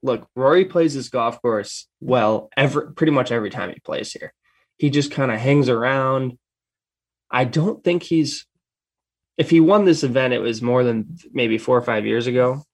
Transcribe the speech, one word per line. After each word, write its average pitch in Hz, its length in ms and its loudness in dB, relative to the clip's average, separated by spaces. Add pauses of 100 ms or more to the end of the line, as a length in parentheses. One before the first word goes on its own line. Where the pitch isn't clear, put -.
Look, 123 320 -4
Rory 147 300 4
plays 165 280 0
this 131 160 -8
golf 120 320 -4
course 110 460 -4 (140)
well 113 540 0
every, 143 380 0
pretty 156 180 0
much 131 200 0
every 113 180 -2
time 101 200 -8
he 82 100 -16
plays - 320 -8
here. - 200 -16 (460)
He 147 140 0
just 143 200 -2
kinda 127 280 -2
hangs 135 300 2
around. 131 680 0 (960)
I 127 140 0
don't 160 380 -2
think 175 200 0
he's, 156 420 -2 (920)
if 160 100 -2
he 165 100 6
won 196 260 6
this 165 180 4
event, 127 320 0
it 113 40 -2
was 113 220 -4
more 123 220 2
than 117 340 -2 (140)
maybe 113 260 0
four 123 200 2
or 120 40 2
five 113 240 -2
years 113 220 -2
ago. 127 360 0 (100)